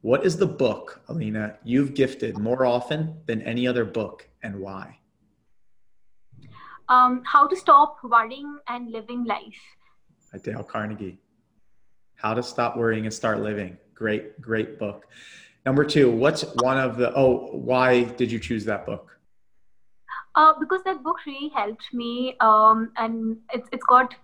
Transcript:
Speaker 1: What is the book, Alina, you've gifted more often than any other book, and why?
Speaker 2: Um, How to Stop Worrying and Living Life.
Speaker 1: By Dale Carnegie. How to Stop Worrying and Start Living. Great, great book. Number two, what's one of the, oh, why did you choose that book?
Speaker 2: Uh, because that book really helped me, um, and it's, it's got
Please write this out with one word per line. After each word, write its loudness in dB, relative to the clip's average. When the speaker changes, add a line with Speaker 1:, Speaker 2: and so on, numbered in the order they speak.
Speaker 1:
What 0
is 0
the 2
book, -4
Alina, -6
you've 0
gifted -2
more 0
often -2
than -4
any -2
other 0
book, -8
and -10
why? -14
Speaker 2:
Um, 4
How 4
to -2
Stop 6
Worrying 0
and -10
Living -8
Life. -8
Speaker 1:
By -16
Dale -10
Carnegie. -10
How -4
to -4
Stop -4
Worrying -2
and -6
Start -2
Living. -6
Great, -4
great -4
book. -8
Number 2
two, 4
what's 2
one 2
of -2
the, 0
oh, 2
why 2
did -2
you -4
choose -6
that -4
book? -12
Speaker 2:
Uh, 4
because -4
that -6
book -4
really -10
helped -8
me, -6
um, 6
and -4
it's, -6
it's -10
got 6